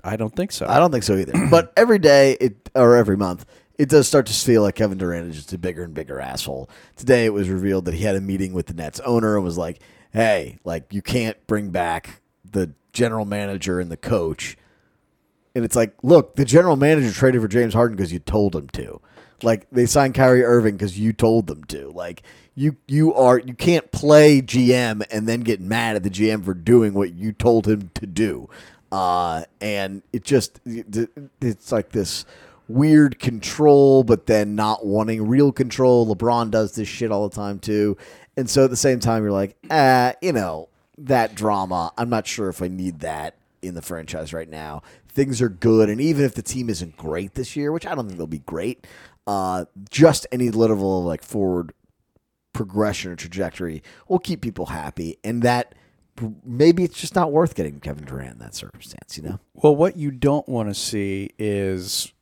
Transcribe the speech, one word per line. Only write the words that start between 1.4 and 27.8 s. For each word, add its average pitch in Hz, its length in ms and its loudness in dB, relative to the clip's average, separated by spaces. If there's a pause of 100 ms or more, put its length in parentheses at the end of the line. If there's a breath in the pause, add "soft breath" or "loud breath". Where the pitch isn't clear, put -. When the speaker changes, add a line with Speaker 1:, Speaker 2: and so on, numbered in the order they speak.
Speaker 2:
But 165 260 4
every 220 240 6
day 139 400 6
it, 120 360 -4
or 120 200 8
every 104 220 4
month, 90 280 -4 (320 soft breath)
it 143 120 0
does 147 180 6
start 135 200 2
to 110 60 -6
feel 113 280 4
like 101 140 0
Kevin 98 220 -2
Durant 87 320 -6
is 78 60 -12
just 76 180 -14
a 90 40 -10
bigger 87 260 -8
and 82 100 -14
bigger 69 260 -10
asshole. 67 500 -10 (260 soft breath)
Today 120 300 4
it 107 80 0
was 98 160 -2
revealed 95 360 -2
that 85 100 -4
he 87 80 -4
had 101 120 -2
a 95 60 -4
meeting 95 320 -6
with 90 140 -6
the 87 60 -12
Nets - 280 -12
owner 110 340 0
and 101 80 0
was 85 140 -4
like, 85 220 -8 (320 soft breath)
"Hey, 107 520 -2
like, 82 300 -10
you 101 80 -6
can't 110 340 -4 (120)
bring 104 220 -2
back 85 520 -6 (280)
the 90 220 -4 (220)
general 110 320 -2
manager 101 540 -6
and 85 120 -8
the 82 60 -10
coach." 85 600 -4 (1000)
And 117 100 -2
it's - 100 -4
like, 113 180 0 (100)
"Look, 151 320 4
the 139 100 0
general 160 300 4
manager 139 360 2
traded 127 300 2
for 110 60 -2
James 113 260 0
Harden 120 240 0
'cause 90 160 -4
you 87 60 -6
told 101 360 -2
him 71 180 -8
to. - 280 -14 (420 soft breath)
Like, 113 280 -2
they 123 140 2
signed 135 280 2
Kyrie 127 320 4
Irving 113 320 4
'cause 98 200 -6
you 110 140 0
told 113 360 2
them 76 180 -12
to. 69 280 -12
Like, 87 280 -12 (340 soft breath)
you, 143 220 -2 (100)
you 151 260 2
are, 127 260 6
you 127 140 -8
can't 170 380 0
play 151 500 8
G 123 320 2
M 113 280 0 (100)
and 110 160 -2
then 117 140 -2
get 110 180 -2
mad 110 380 -2
at 90 60 -4
the 101 60 -2
G 107 220 0
M 107 120 -4
for 95 100 -4
doing 104 400 4
what 95 200 -2
you 104 200 -8
told 113 340 2
him 104 280 -2